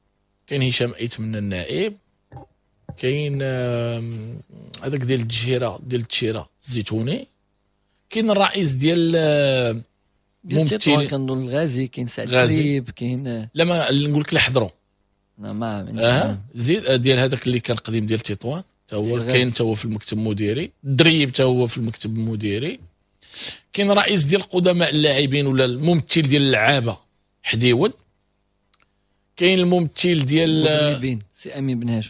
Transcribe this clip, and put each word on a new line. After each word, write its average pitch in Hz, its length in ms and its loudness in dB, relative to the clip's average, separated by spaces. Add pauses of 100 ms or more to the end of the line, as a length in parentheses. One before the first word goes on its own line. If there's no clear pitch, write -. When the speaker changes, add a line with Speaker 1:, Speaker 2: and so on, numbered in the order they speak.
(480)
Speaker 1:
كاين 139 160 -2
هشام 123 360 0
ايتمن 110 360 -6
النائب، 107 640 -4 (1000)
كاين، 143 440 -4
آه، 120 640 -4 (800)
هذاك 135 160 -4
ديال 127 200 0
التجهيره، 117 640 -2
ديال 123 180 -4
التشيره 110 480 -4 (180)
الزيتوني، 120 600 -4 (840)
كاين 220 220 0
الرئيس 196 400 2
ديال، 165 440 2
آه، 135 680 2 (640)
Speaker 2:
ديال 156 180 0
Speaker 1:
ممثل 156 140 2
Speaker 2:
التطوان 147 320 2
كنظن 131 340 -2
الغازي، 131 460 -2
كاين 123 200 -8
سعد 113 220 -10
Speaker 1:
غازي. 127 260 4
Speaker 2:
الدريب، 143 340 0
كاين، 127 380 -6
آه، 113 260 -6
Speaker 1:
لا، 160 100 2
ما 165 280 0
نقول 147 300 2
لك 147 80 -6
اللي 160 100 0
حضروا. 123 300 0 (680)
Speaker 2:
لا، 104 140 -10
ما 107 240 -6
عنديش 107 260 -4
Speaker 1:
آه، 123 160 4
Speaker 2:
معلومة. 104 200 -2 (160)
Speaker 1:
زيد، 143 300 0
آه، 131 100 4
ديال 127 240 2
هذاك 127 280 0
اللي 123 120 0
كان 113 180 -4
قديم 110 280 -4
ديال 113 140 0
تطوان، 123 440 -8 (240)
تا 107 100 -8
هو 117 220 -2
Speaker 2:
سي 117 60 -4
Speaker 1:
كاين، 127 160 2
Speaker 2:
غازي. 127 100 0
Speaker 1:
تا 117 120 -2
هو 113 100 0
في 107 120 -6
المكتب 107 320 -6
المديري، 110 540 -2 (120)
الدريب 143 480 4
تا 131 120 2
هو 127 240 4
في 113 100 -4
المكتب 113 400 -6
المديري. 110 600 -4 (920)
كاين 196 180 2
رئيس 196 320 4
ديال 143 180 2
قدماء 175 480 2
اللاعبين 143 580 2
ولا 131 180 4
الممثل 151 560 0
ديال 143 200 2
اللعابه 120 560 2 (460)
حديود. 123 500 2 (1400)
كاين 185 220 4
الممثل 175 680 2
ديال، 156 420 2
Speaker 2:
المدربين، 147 520 0 (180)
سي - 200 -14
امين 131 220 -2
بن 120 100 -4
هاشم. 113 200 -2